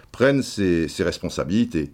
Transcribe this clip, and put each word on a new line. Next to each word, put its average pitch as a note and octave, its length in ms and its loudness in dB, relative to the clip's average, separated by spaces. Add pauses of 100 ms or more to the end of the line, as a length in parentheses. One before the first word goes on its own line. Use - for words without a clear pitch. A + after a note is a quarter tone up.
(120)
prenne C3+ 300 2
ses, F2 460 0
ses D#2+ 160 -2
responsabilités. E2+ 920 -2